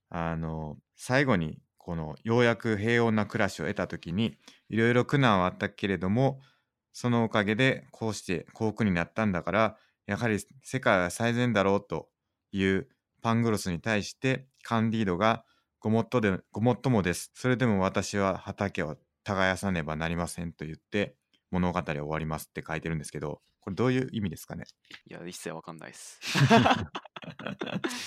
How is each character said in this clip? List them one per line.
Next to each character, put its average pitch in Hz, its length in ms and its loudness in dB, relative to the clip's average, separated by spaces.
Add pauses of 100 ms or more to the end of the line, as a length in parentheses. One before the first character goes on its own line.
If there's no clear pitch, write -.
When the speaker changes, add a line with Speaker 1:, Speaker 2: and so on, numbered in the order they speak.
Speaker 1:
あ 82 260 -4
の、 80 440 -8 (180)
最 135 280 0
後 123 120 2
に 80 220 -4 (260)
こ 85 120 -8
の 78 280 -8
よ 113 140 2
う 123 60 6
や 117 120 4
く 110 220 -2
平 117 260 2
穏 113 60 2
な 107 160 2
暮 107 160 -2
ら 95 80 0
し - 100 -10
を 78 40 -4
得 95 100 -2
た 92 120 -2
時 85 280 -8
に、 110 240 -2 (320)
い 104 80 -2
ろ 117 120 4
い 123 40 4
ろ 120 100 4
苦 143 140 0
難 110 220 4
は 90 60 2
あ 92 40 0
っ - 60 -14
た 101 120 -2
け - 180 -6
れ 95 120 0
ど 92 100 -2
も、 135 320 2 (540)
そ 123 160 -2
の 117 140 2
お 107 40 -2
か 107 160 2
げ 107 100 2
で 131 380 2
こ 113 160 -6
う 101 60 -2
し - 80 -12
て 87 320 -4
幸 110 160 0
福 110 140 -2
に 101 60 4
な 85 140 2
っ - 80 -20
た 110 140 0
ん 98 60 0
だ 85 100 -2
か 87 100 -4
ら、 107 240 2 (300)
や 101 100 -4
は 120 120 -2
り 104 100 2 (240)
世 - 180 -6
界 110 180 4
は 90 120 2
最 117 240 0
善 123 180 0
だ 101 100 4
ろ 98 140 4
う 101 100 -2
と 76 220 -6 (440)
い 98 120 2
う 95 240 2 (320)
パ 117 140 0
ン 117 80 2
グ 117 80 2
ロ 104 80 2
ス 92 120 -4
に 82 120 -4
対 107 200 0
し - 120 -10
て、 131 320 -2 (160)
カ 113 180 0
ン 113 100 2
デ 110 80 0
ィ 113 40 2
ー - 20 2
ド 90 140 0
が、 110 260 2 (340)
「ご 110 120 -2
も 113 100 4
っ 110 80 -2
と 123 140 2
で-、 98 180 2 (120)
ご 104 100 -2
も 120 100 4
っ - 80 -2
と 143 80 0
も 110 140 4
で 87 100 2
す。 - 220 -6
そ - 140 -4
れ 127 100 2
で 127 80 2
も 101 140 4
私 95 360 0
は 95 220 2
畑 98 440 -4
を 76 140 -4 (260)
耕 95 380 2
さ 98 100 -2
ね 85 120 0
ば 78 140 -4
な 82 120 -2
り 85 80 -2
ま 85 100 -2
せ 85 180 -8
ん」 82 120 -8
と 78 80 -10
言 78 100 -10
っ - 40 -20
て、 - 380 -4 (340)
物 90 220 0
語 90 60 -2
は 78 60 -4
終 76 160 -4
わ 76 180 -4
り 80 60 -4
ま 78 140 -4
す - 100 -12
っ - 40 -20
て 78 140 -10
書 80 100 -6
い 78 40 -6
て 80 80 -6
る 82 60 -2
ん 78 40 -2
で 73 60 -8
す - 80 -16
け 73 80 -8
ど、 73 220 -8 (180)
こ - 100 -12
れ 85 60 -8
ど 117 100 2
う 127 60 2
い 127 100 0
う - 100 -4
意 107 100 -4
味 92 80 -2
で - 80 -12
す - 80 -18
か 78 100 -12
ね？ - 80 -12 (420)
Speaker 2:
い - 60 -18
や、 82 140 -14
一 90 100 -12
切 - 140 -10
わ 80 100 -10
か 85 120 -16
ん 80 40 -14
な - 120 -18
い - 20 -18
っ - 40 -20
す。 - 280 -20
Speaker 1:
<laughs> - 920 4 (920)